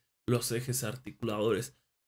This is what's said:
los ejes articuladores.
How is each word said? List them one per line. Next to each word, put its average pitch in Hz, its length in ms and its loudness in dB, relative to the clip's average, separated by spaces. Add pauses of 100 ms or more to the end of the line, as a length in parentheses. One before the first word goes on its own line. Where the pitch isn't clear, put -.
(280)
los 120 240 2
ejes 123 320 -2
articuladores. 107 920 -2 (320)